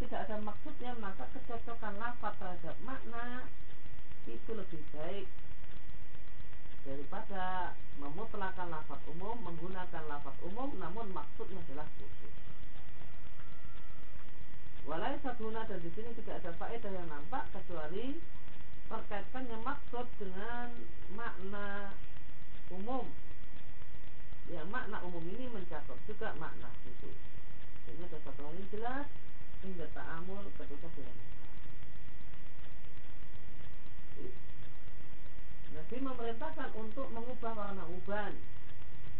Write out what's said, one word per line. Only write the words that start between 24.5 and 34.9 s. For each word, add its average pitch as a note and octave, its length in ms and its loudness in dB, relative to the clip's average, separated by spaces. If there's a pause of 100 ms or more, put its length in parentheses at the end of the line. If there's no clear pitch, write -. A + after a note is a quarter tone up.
makna G#3 400 0
umum F3 240 0
ini A#3+ 160 0
mencakup F3 480 0 (160)
juga G#3 320 0
makna - 400 0
khusus. - 320 0 (720)
Ini - 160 0
ada E3 160 0
satu C#3+ 320 0
hal E3 80 0
yang G3 160 0
jelas B3 320 0 (560)
hingga F3+ 320 0
ta'amul F3+ 640 0
ketika - 400 0
direnungkan. - 400 0 (4000)